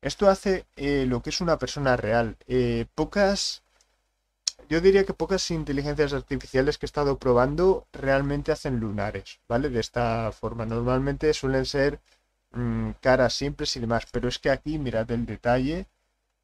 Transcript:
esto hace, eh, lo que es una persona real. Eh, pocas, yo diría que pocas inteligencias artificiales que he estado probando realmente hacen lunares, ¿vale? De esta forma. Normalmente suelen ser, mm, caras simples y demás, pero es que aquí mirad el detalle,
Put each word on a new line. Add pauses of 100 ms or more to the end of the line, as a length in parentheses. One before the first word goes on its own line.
esto
hace, (120)
eh,
lo
que
es
una
persona
real. (100)
Eh, (100)
pocas, (1040)
yo
diría
que
pocas
inteligencias
artificiales
que
he
estado
probando
realmente
hacen
lunares,
¿vale?
De
esta
forma.
Normalmente
suelen
ser, (520)
mm, (100)
caras
simples
y
demás,
pero
es
que
aquí
mirad
el
detalle, (560)